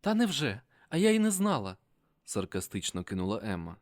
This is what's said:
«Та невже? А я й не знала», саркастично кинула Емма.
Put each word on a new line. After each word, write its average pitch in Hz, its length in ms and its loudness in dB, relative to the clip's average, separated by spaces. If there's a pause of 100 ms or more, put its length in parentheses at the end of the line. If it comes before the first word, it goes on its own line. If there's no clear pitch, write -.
«Та 208 120 0
невже? 151 480 0 (280)
А 156 80 -2
я 214 140 6
й 220 80 4
не 220 120 4
знала», 175 460 0 (480)
саркастично 92 760 -4
кинула 95 400 -2
Емма. 87 380 -6